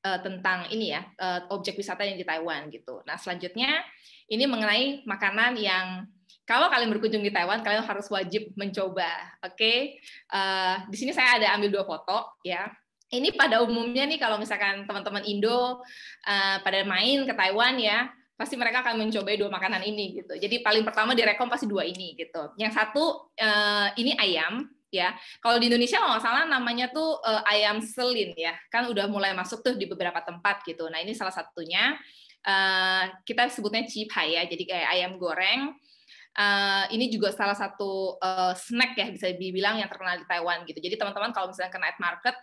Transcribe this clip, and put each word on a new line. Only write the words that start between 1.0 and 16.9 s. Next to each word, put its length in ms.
eh, 360
objek 240
wisata 320
yang 80
di 80
Taiwan 480
gitu. 320
Nah, 160
selanjutnya 640
ini 160
mengenai 560
makanan 560
yang 480
kalau 240
kalian 160
berkunjung 320
di 80
Taiwan, 320
kalian 240
harus 240
wajib 480
mencoba. 560
Oke, 560
eh, 420
di 80
sini 160
saya 240
ada 160
ambil 160
dua 160
foto 560
ya. 240
Ini 240
pada 240
umumnya 480
nih 80
kalau 240
misalkan 480
teman-teman 400
Indo, 560
eh, 400
pada 240
main 400